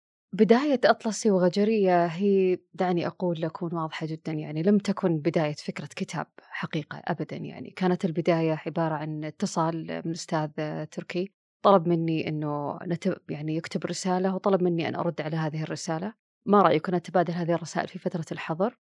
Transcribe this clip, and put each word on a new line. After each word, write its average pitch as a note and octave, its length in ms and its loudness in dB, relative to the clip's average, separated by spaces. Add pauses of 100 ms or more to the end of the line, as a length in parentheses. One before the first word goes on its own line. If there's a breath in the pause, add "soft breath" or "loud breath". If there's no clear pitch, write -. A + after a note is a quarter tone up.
(340)
بداية A#3+ 500 4
أطلسي A3 460 2
وغجرية F#3 760 4
هي، F#3 520 2 (160)
دعني F3 320 0
أقول E3+ 340 -4
لأكون D#3+ 340 -4
واضحة D#3+ 320 -6
جدًا، D#3+ 260 -8
يعني D3+ 300 -4
لم G3+ 160 6
تكن F#3+ 400 0
بداية D#3 360 0
فكرة - 420 -10
كتاب D#3+ 300 -6 (160)
حقيقة - 600 -8
أبدًا، - 320 -6
يعني - 340 -12
كانت F3+ 340 0
البداية D#3+ 640 0
عبارة D#3+ 280 -2
عن D3+ 300 -6
اتصال E3 800 -4
من E3 60 -4
أستاذ D#3+ 400 -4 (340)
تركي F3+ 480 -8 (300)
طلب G3 260 8
مني E3 400 0
إنه D3 540 -4
نت-، F3 480 -4
يعني D#3 260 -6
يكتب E3 300 -6
رسالة، F#3 480 -2
وطلب F#3+ 280 2
مني E3+ 260 0
أن C3 60 -4
أرد D#3+ 260 -4
على D3+ 160 -4
هذه D#3 260 -4
الرسالة. E3 520 -6 (320)
ما G3 160 8
رأيك D#3 280 4
نتبادل F3 440 0
هذه E3+ 200 0
الرسائل E3 340 -4
في F#3 100 -14
فترة E3+ 340 -6
الحظر؟ D#3+ 460 -4 (140)